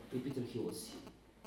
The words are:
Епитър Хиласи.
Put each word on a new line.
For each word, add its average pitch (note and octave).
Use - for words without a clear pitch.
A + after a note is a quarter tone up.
Епитър B2+
Хиласи. -